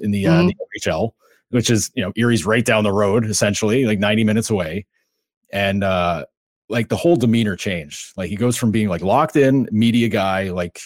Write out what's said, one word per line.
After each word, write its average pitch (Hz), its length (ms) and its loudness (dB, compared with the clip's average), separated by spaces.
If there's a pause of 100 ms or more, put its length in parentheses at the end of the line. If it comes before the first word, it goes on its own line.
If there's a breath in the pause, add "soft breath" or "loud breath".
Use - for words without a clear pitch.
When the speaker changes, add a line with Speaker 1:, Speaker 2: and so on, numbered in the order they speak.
Speaker 1:
in 208 80 -2
the, 196 160 0
uh, 175 60 4
Speaker 2:
Mm-hmm. 175 160 4
Speaker 1:
the - 100 -2
N - 160 -12
H - 120 -6
L, 87 280 -2 (340 soft breath)
which 123 200 0
is, 110 260 2
you 110 80 -4
know, 92 140 -4
Erie's 117 280 0
right 113 200 2
down 110 180 2
the 104 80 2
road, 104 340 2
essentially, 107 600 0
like, 107 140 0
ninety 107 260 2
minutes 107 240 0
away. 92 360 -4 (640)
And, 98 320 0
uh, 87 420 0 (440)
like, 113 200 -2
the 107 80 0
whole 170 180 4
demeanor 117 400 2
changed. 85 640 -8
Like, 92 120 -6
he 101 60 -6
goes 120 220 -2
from 110 140 0
being, 107 180 0
like, 85 120 -4
locked 127 360 2
in 135 340 4
media 117 380 2
guy, 95 400 -2
like, 90 360 -6